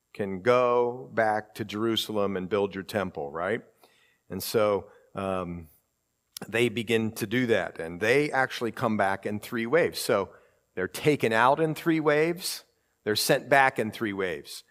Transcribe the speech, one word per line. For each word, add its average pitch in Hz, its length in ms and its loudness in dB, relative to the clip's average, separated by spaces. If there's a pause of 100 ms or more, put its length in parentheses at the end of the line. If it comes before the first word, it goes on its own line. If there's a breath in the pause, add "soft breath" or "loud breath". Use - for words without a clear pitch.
(140)
can 95 260 -6
go 123 720 2
back 107 440 0
to 110 100 -6
Jerusalem 104 680 -2
and 92 140 -6
build 101 260 0
your 92 100 -6
temple," 87 460 -6
right? 90 300 -4 (680 soft breath)
And 95 120 -8
so, 104 440 2 (280 soft breath)
um, 92 540 -6 (800)
they 117 220 2
begin 110 420 0
to 113 140 -6
do 123 220 0
that, 90 300 0
and 82 220 -8
they 135 300 2
actually 127 420 -2
come 110 240 -2
back 98 300 0
in 104 120 -4
three 113 280 -6
waves. 143 320 0
So 101 320 0 (460 soft breath)
they're 92 120 -2
taken 139 460 0
out 127 260 6
in 156 140 0
three 160 260 0
waves, 156 640 0 (400)
they're 107 120 0
sent 131 340 2
back 135 280 6
in 110 120 -2
three 104 240 -2
waves. 87 560 -4